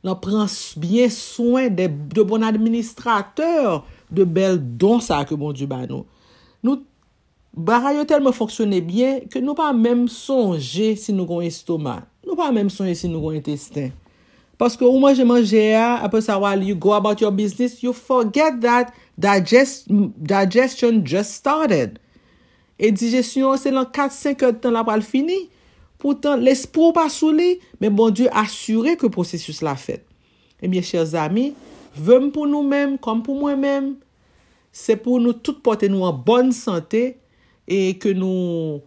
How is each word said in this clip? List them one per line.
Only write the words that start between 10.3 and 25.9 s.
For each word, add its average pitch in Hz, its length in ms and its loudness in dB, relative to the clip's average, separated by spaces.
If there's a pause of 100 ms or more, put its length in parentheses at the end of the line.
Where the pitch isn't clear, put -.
si 208 140 -4
nou 185 160 -2
gen 175 140 -4
yon 165 80 -4
estoma, 156 480 -6 (260)
nou 359 120 -4
pa 311 140 0
menm 202 200 0
sonje 180 280 -4
si 180 80 -6
nou 160 160 -6
gen 156 140 -4
yon 143 40 -8
entesten. 143 500 -8 (680)
Paske 240 260 2
ou 262 160 6
manje 269 240 6
manje 220 340 4 (140)
a, 233 220 2 (100)
apre 220 160 0
sa 220 160 -2
w 202 80 0
ale, 196 220 0
you 202 100 -2
go 190 160 2
about 208 260 0
your 214 140 2
business, 214 480 -2
you 247 100 -2
forget 254 680 0
dat. 240 300 2 (260)
Digestion, 202 1000 2
digestion 214 880 2
just 190 300 -4
started. 220 640 -2 (800)
E 214 120 2
digestion 240 600 0
an 269 80 0
se 269 160 -2
nan 262 200 0
kat 277 200 -2
senkè 277 400 0
dtan 233 200 -2
l 226 40 0
a 226 80 -2
pral 220 200 0
fini. 339 380 -2 (600)